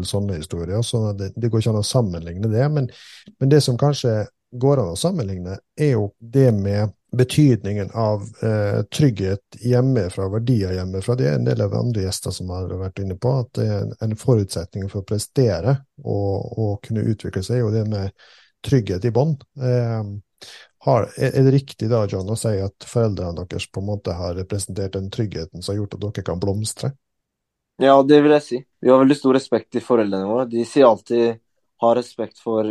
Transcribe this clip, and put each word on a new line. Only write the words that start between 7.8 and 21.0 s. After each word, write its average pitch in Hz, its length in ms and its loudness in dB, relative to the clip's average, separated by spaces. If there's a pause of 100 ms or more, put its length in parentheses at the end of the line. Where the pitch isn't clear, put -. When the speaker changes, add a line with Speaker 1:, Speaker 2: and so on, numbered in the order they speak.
Speaker 1:
av, 107 320 0 (200)
eh, 107 440 0
trygghet 101 720 0
hjemmefra, 120 720 0
verdier 110 460 0
hjemmefra. 95 420 -4
Det 135 80 2
er 147 80 0
en 123 120 -2
del 117 180 0
av 101 100 -4
andre 113 300 -2
gjester 92 260 -6
som 92 240 -8
har 92 160 -8
vært 92 320 -8
inne 95 160 -6
på, 131 140 0 (100)
at 113 60 -12 (100)
det 110 80 0
er 104 160 -2
en, 110 100 -8 (140)
en 110 80 -4
forutsetning 98 760 0
for 98 120 -6
å - 40 -20
prestere 104 680 0 (220)
og, 101 580 -4
og 104 220 -2 (100)
kunne 110 160 -2
utvikle 104 400 -4
seg, 120 240 -2
og 110 80 0
det 110 160 0
med 98 240 -4 (480)
trygghet 101 440 0
i 117 40 0
bånd. 156 320 0 (160)
Eh, 117 520 -2 (760)
har, 123 160 4 (140)